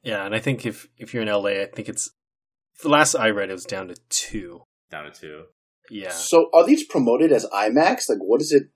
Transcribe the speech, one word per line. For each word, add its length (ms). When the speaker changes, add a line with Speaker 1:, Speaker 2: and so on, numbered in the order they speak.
Speaker 1:
Yeah, 200
and 120
I 40
think 280
if, 200
if 160
you're 80
in 60
L 180
A, 160
I 20
think 240
it's, 220
the 60
last 260
I 160
read, 180
it 40
was 120
down 220
to 80
two. 520
Speaker 2:
Down 140
to 40
two? 360
Speaker 1:
Yeah. 220
Speaker 3:
So 420
are 100
these 200
promoted 480
as 160
imax? 600
Like, 120
what 180
does 140
it 240